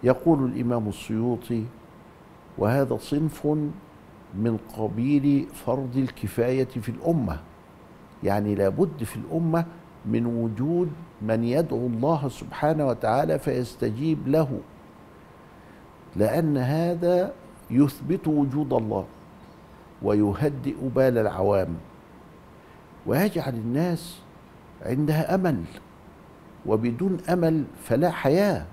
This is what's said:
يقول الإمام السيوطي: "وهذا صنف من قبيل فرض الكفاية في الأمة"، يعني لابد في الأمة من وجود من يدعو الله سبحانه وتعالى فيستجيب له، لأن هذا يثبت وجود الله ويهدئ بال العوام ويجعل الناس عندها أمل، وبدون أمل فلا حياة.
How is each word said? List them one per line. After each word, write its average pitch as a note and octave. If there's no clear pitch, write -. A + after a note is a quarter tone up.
يقول C3
الإمام A#2+
السيوطي: A2+
"وهذا A#2+
صنف D3
من A2
قبيل C#3
فرض B2+
الكفاية B2+
في A#2+
الأمة"، A2+
يعني G#2
لابد C3+
في -
الأمة E3
من A2+
وجود A#2+
من A2+
يدعو B2
الله C3+
سبحانه D3+
وتعالى C3+
فيستجيب B2+
له، C#3
لأن C#3+
هذا E3+
يثبت C#3
وجود C#3+
الله G#2+
ويهدئ G#2
بال C3
العوام G2
ويجعل D#3
الناس C3+
عندها D3+
أمل، D3+
وبدون A#2+
أمل D#3+
فلا D3+
حياة. D#3